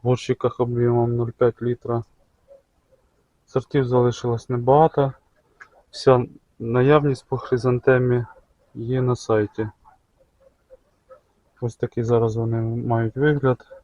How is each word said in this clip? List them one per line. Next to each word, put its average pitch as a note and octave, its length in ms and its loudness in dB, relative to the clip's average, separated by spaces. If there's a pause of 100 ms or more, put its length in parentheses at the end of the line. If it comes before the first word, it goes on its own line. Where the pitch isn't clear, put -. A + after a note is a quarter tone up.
в A#2+ 40 -4
горщиках B2 540 -2
об'ємом A#2+ 560 0
нуль A#2 140 -4
п'ять A#2 320 0
літра. A#2+ 420 -4 (1400)
Сортів C3 380 -2
залишилось B2 640 0
небагато. C3+ 640 2 (800)
Вся B2+ 360 2 (320)
наявність C3 720 2
по C3 80 -4
хризантемі B2 880 0 (480)
є B2 280 -4
на B2 140 0
сайті. G#2+ 520 -2 (1900)
Ось A#2 160 -8
такий A#2+ 280 -6
зараз A2+ 320 0
вони A2+ 240 -4 (260)
мають A#2 300 -2
вигляд. C3+ 500 0 (180)